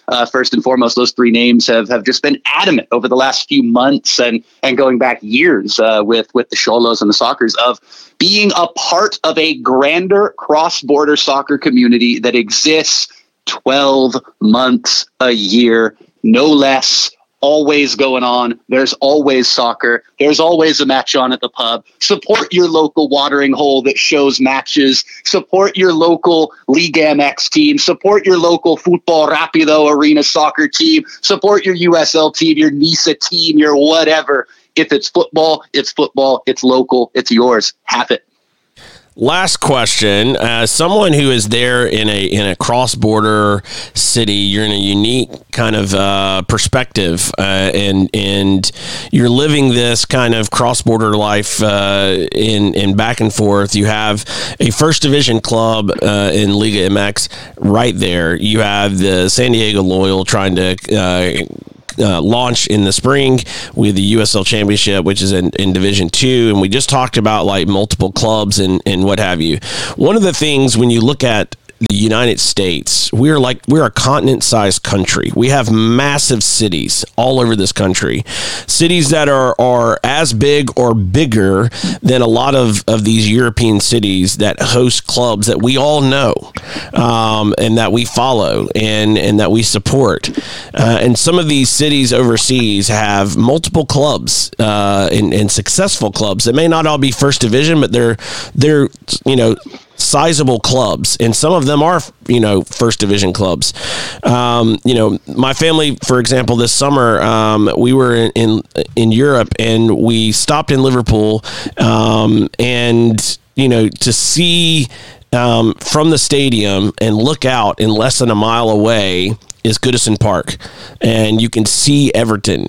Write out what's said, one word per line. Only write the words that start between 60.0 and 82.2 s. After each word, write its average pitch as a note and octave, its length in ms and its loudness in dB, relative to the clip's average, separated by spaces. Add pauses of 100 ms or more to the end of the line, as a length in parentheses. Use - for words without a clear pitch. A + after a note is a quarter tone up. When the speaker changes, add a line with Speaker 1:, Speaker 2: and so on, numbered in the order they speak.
Speaker 2:
trying F#2+ 300 -2
to, F#2 220 0 (200)
uh, F2+ 480 -2 (560)
uh, F#2+ 200 0
launch A#2+ 480 0
in G#2 160 2
the G2 80 0
spring C3 480 2 (340)
with G2+ 220 0
the G2 60 0
U G#2+ 180 2
S G#2+ 140 0
L F#2+ 100 -2
Championship, G2+ 600 0
which F#2+ 160 0
is G2 120 0
in, F2+ 260 0
in F#2+ 140 0
Division F#2+ 360 0
Two. B2 420 2
And G2+ 100 2
we F#2+ 80 2
just A#2+ 200 -2
talked B2+ 280 -2
about, G#2+ 280 0
like, F#2+ 220 0
multiple G2 460 -2
clubs G#2+ 460 0
and, F#2 280 0
and F#2+ 180 0
what G2 140 0
have F2+ 220 -2
you. D#2+ 180 0 (380)
One G3 200 2
of A3+ 60 2
the F#3 100 2
things C3+ 440 0
when A#2+ 140 4
you A#2 100 2
look C3+ 240 0
at A2 320 -2 (240)
the A2 140 -2
United A2 460 0
States, - 720 -2
we're C#3+ 260 2
like, B2+ 300 0
we're D3 160 2
a A2 60 0
continent-sized B2 920 0
country. - 540 -2
We B2 140 2
have B2+ 200 0
massive A#2+ 720 0
cities E2+ 600 -2 (100)
all B2+ 240 0
over A#2 160 2
this F#2+ 160 -2
country, F#2 540 -2 (420)
cities E3 440 0
that D3+ 180 2
are, C3 320 2
are A#2+ 420 0
as C#3+ 300 -2
big C#3 440 0
or B2 160 2
bigger G#2+ 760 2 (340)
than B2+ 180 2